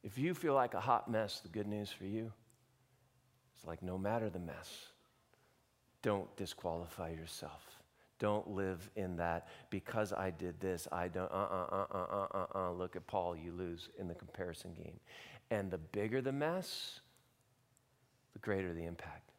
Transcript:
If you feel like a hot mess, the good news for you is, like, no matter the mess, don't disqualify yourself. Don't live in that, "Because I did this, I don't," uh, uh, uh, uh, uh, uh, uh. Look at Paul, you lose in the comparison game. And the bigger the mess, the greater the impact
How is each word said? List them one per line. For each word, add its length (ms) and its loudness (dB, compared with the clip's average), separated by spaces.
If 120 -4
you 160 4
feel 220 4
like 200 6
a 60 2
hot 300 4
mess, 300 2
the 80 -14
good 180 0
news 240 -2
for 140 -10
you 280 -2
is, 80 -12
like, 160 -6
no 160 -2
matter 320 2
the 80 -4
mess, 540 -8
don't 340 4
disqualify 760 -4
yourself. 540 -8
Don't 300 4
live 460 0
in 200 0
that, 320 2
"Because 420 0
I 180 2
did 300 -4
this, 300 0
I 180 2
don't," 220 0
uh, 40 -2
uh, 360 2
uh, 200 2
uh, 200 0
uh, 240 2
uh, 120 2
uh. 140 2
Look 240 -2
at 100 -6
Paul, 300 2
you 160 -6
lose 360 -4
in 100 -4
the 60 -4
comparison 580 -6
game. 260 -10
And 200 2
the 80 0
bigger 420 2
the 120 2
mess, 680 0
the 60 -12
greater 340 2
the 120 -2
impact 540 -8